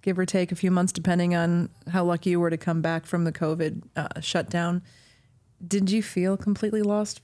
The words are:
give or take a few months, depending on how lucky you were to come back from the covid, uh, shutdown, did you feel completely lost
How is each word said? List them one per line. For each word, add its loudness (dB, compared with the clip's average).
give 0
or 0
take 0
a -2
few 0
months, 2
depending 2
on 2
how 2
lucky 0
you 2
were 2
to 0
come -2
back -2
from 0
the 0
covid, -2
uh, -6
shutdown, -2
did 2
you 2
feel 0
completely -2
lost 0